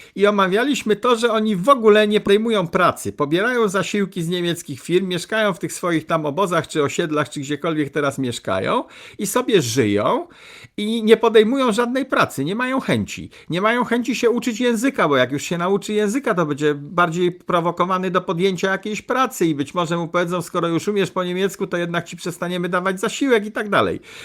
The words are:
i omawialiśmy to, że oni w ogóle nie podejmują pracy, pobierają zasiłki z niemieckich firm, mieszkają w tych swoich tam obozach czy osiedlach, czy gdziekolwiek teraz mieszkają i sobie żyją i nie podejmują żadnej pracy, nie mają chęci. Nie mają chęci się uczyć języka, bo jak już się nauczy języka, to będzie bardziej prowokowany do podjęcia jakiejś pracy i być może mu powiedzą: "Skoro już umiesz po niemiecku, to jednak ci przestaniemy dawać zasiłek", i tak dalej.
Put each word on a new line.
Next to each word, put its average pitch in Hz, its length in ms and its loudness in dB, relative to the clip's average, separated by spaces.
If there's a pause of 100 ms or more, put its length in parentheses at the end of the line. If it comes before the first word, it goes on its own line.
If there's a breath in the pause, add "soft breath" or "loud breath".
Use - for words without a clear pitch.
(140 loud breath)
i 196 120 2
omawialiśmy 208 680 2
to, 247 200 2
że 226 160 2
oni 214 240 0
w 180 120 -2
ogóle 214 400 6
nie 208 120 2
podejmują 208 480 2
pracy, 156 440 0
pobierają 202 560 0
zasiłki 190 540 -2
z 160 60 -4
niemieckich 170 520 -4
firm, 180 280 0
mieszkają 202 440 -2
w 165 60 -8
tych 160 140 -8
swoich 165 340 -2
tam 160 200 -2
obozach 160 420 0
czy 151 140 0
osiedlach, 147 480 0
czy 151 100 -10
gdziekolwiek 147 500 -4
teraz 143 280 -2
mieszkają 120 680 -2 (340 loud breath)
i 208 80 -4
sobie 190 360 2
żyją 120 640 0 (500 loud breath)
i 220 260 -2
nie 220 140 6
podejmują 226 560 4
żadnej 240 340 -2
pracy, 202 380 0
nie 175 100 -4
mają 254 260 -2
chęci. 101 500 -2 (200 loud breath)
Nie 170 100 -2
mają 226 240 2
chęci 240 300 -2
się 233 160 2
uczyć 240 300 -2
języka, 233 480 2
bo 143 80 2
jak 127 160 2
już 143 100 -4
się 170 160 -4
nauczy 196 340 0
języka, 214 420 0
to 170 120 0
będzie 147 280 0
bardziej 175 580 0
prowokowany 180 800 -2
do 180 100 0
podjęcia 185 500 0
jakiejś 190 320 -4
pracy 254 440 0
i 160 80 2
być 139 200 -6
może 170 220 0
mu 170 120 -4
powiedzą: 175 340 -2
"Skoro 170 260 -4
już 165 200 -2
umiesz 202 220 0
po 185 140 -4
niemiecku, 185 420 -4
to 175 100 -4
jednak 170 280 -4
ci - 120 -14
przestaniemy 175 520 -6
dawać 185 320 -2
zasiłek", 226 460 0
i 214 60 -10
tak 220 160 -6
dalej. 113 320 0 (240 loud breath)